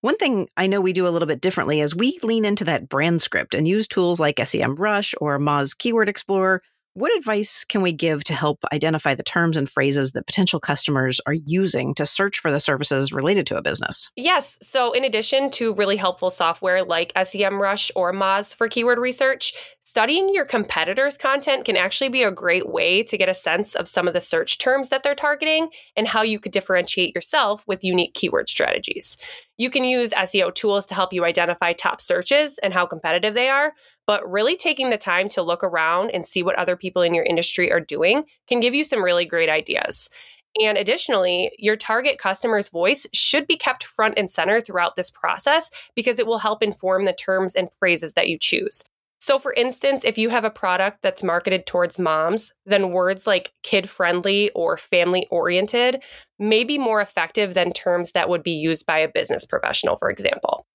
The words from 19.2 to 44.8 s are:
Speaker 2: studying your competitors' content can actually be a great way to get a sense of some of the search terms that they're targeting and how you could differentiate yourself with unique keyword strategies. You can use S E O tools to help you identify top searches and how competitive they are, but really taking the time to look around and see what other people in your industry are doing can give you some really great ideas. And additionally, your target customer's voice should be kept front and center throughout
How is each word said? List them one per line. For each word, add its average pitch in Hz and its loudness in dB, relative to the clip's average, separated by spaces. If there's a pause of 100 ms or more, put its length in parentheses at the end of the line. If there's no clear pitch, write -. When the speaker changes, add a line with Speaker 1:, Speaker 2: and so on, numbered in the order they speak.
Speaker 2:
studying 302 2
your 339 0
competitors' 208 -2
content 277 0
can 214 0
actually 196 0
be 254 0
a 208 4
great 180 -2
way 170 2
to 214 -4
get 185 2
a 185 0
sense 185 -2
of 170 -4
some 175 0
of 170 -2
the 175 0
search - -2
terms 269 0
that 269 -2
they're 285 0
targeting 311 0 (260)
and 220 0
how 220 0
you 220 0
could 208 -8
differentiate 185 0
yourself 214 0
with 190 -4
unique 180 2
keyword - 0
strategies. - -2 (420)
You 247 0
can 254 0
use 247 2
S 190 -2
E 190 4
O 175 0
tools 202 0
to 190 -6
help 185 0
you 175 -2
identify 170 0
top - -4
searches 277 0
and 190 -2
how 180 2
competitive 175 -2
they 247 2
are, 285 0 (320)
but 208 0
really 214 0
taking 269 -2
the 226 2
time 190 0
to 196 -4
look 170 -2
around 170 0
and 175 -4
see - -2
what 170 0
other 180 0
people 185 -2
in 170 2
your 170 0
industry 170 0
are 175 2
doing 170 0 (240)
can 240 2
give 240 2
you 294 2
some 247 0
really 175 2
great 165 0
ideas. - -2 (520)
And 214 2
additionally, 190 0
your 214 0
target 240 -2
customer's 202 -2
voice 185 0
should - 0
be 349 0
kept - -2
front - -2
and 196 0
center 196 2
throughout 175 -2